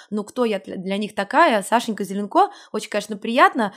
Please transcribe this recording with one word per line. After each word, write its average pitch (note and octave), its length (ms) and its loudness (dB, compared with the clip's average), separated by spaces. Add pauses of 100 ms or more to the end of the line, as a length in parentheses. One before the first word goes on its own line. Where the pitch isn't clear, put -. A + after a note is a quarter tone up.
(120)
ну, G#3 120 -4
кто A#3+ 220 -2
я G3+ 140 0
для, F#3+ 180 -10
для F#3+ 200 -4
них G#3 180 -6
такая, A#3 480 2
Сашенька A3 400 0
Зеленко, G#3 480 0 (200)
очень, A3 200 -6
конечно, G#3 260 -4
приятно, A#3 600 2